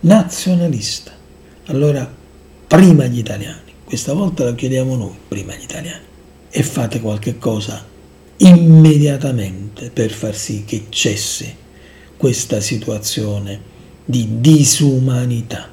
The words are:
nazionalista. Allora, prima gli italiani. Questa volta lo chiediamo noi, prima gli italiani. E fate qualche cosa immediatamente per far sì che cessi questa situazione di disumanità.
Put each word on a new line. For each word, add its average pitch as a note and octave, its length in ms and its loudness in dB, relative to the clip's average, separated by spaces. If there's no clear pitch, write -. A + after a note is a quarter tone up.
nazionalista. F3 1080 0
Allora, C#3 420 -2
prima D#3+ 400 6
gli A#2+ 120 -4
italiani. G#2 540 -12
Questa - 280 -8
volta F#3+ 320 -4
lo A#2+ 100 -2
chiediamo C3 420 -4
noi, G2 180 -8
prima G2 260 -10
gli - 80 -18
italiani. - 420 -14
E - 120 -2
fate A#2+ 380 -4
qualche G#2+ 380 -6
cosa - 460 -8
immediatamente D3 1500 6
per A2 200 -4
far G#2+ 240 -8
sì G#2 300 -10
che G#2 240 -8
cessi - 680 -6
questa A#2+ 440 -2
situazione G#2 1120 -8
di A2+ 360 -4
disumanità. C3 1300 0